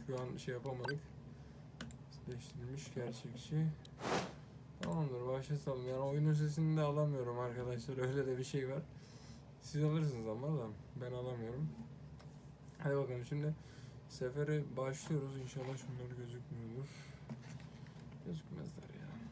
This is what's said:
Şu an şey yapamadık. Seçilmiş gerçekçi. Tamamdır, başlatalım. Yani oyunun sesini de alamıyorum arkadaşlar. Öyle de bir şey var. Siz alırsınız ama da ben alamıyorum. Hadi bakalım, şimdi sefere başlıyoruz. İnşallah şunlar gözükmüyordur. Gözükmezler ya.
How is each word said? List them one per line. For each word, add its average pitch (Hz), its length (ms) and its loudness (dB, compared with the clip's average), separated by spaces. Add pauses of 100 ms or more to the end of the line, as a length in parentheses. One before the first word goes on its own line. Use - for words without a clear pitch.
Şu 127 140 0
an 127 160 -2
şey - 180 -2
yapamadık. 127 460 -2 (1300)
Seçilmiş 123 680 -6
gerçekçi. 127 720 0 (1120)
Tamamdır, 151 460 2
başlatalım. 131 600 2
Yani 131 120 2
oyunun 147 340 6
sesini 151 420 6
de 156 40 8
alamıyorum 143 580 4
arkadaşlar. 123 600 0
Öyle 131 280 6
de 127 120 4
bir 131 60 2
şey 131 240 2
var. 143 140 0 (800)
Siz 151 220 4
alırsınız 147 440 6
ama 120 200 2
da 143 180 4 (340)
ben 123 120 -2
alamıyorum. 123 560 0 (1080)
Hadi 139 180 4
bakalım, 123 280 2
şimdi 151 300 2 (540)
sefere 147 540 2 (140)
başlıyoruz. 135 600 0
İnşallah 131 400 -2
şunlar 123 420 -6
gözükmüyordur. 120 680 -6 (1400)
Gözükmezler - 560 -6
ya. - 260 -10 (240)